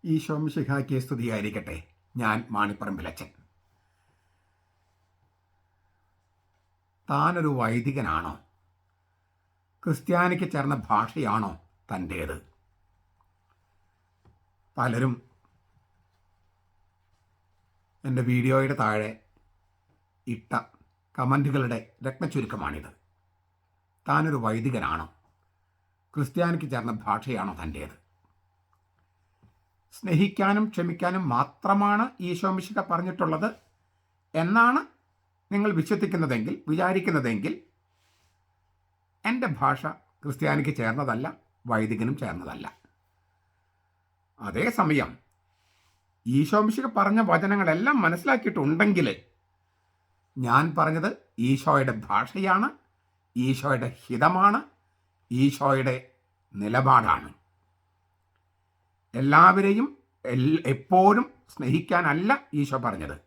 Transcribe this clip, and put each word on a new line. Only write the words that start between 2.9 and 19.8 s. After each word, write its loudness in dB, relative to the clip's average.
താനൊരു 0
വൈദികനാണോ? -2
ക്രിസ്ത്യാനിക്ക് 0
ചേർന്ന -2
ഭാഷയാണോ -2
തൻ്റേത്? -8
പലരും 0
എൻ്റെ -2
വീഡിയോയുടെ 2
താഴെ -2